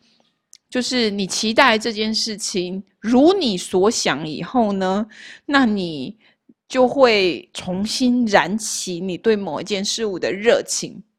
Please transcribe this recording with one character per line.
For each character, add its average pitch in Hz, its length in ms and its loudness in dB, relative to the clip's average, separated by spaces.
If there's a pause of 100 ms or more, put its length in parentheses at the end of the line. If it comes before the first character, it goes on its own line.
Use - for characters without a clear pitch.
(720)
就 254 100 -4
是 240 300 0
你 202 160 -4
期 220 260 -2
待 247 240 4
这 220 160 -2
件 220 220 -4
事 214 220 -4
情 185 440 -6 (200)
如 254 320 6
你 285 240 0
所 190 340 0
想 160 340 -2
以 156 200 -8
后 220 260 0
呢， 190 340 -2 (420)
那 277 200 4
你 175 500 -4 (500)
就 254 220 2
会 214 640 2
重 185 340 -6
新 247 400 0
燃 190 320 4
起 - 400 -8
你 180 180 -6
对 220 200 2
某 196 240 -6
一 196 40 -8
件 196 200 -4
事 220 220 -4
物 190 120 -4
的 - 140 -2
热 202 300 4
情、 - 380 -8 (180)